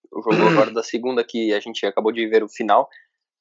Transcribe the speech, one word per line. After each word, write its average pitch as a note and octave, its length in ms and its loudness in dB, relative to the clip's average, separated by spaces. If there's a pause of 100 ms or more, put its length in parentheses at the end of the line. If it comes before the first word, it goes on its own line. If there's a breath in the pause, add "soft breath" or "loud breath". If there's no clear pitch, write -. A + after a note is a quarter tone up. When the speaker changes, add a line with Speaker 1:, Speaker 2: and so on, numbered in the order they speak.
(100)
Speaker 1:
O - 120 -10
jogo A2 140 0
Speaker 2:
<clears throat> A2 300 2
Speaker 1:
agora A2 60 -10
da A2+ 100 -4
segunda, A#2+ 420 -4
que A2+ 280 -2
a G#2 80 0
gente A2+ 260 -6
acabou G#2+ 260 0
de A#2 140 -2
ver A2 160 4
o G#2 60 -8
final. A2+ 400 2 (520 soft breath)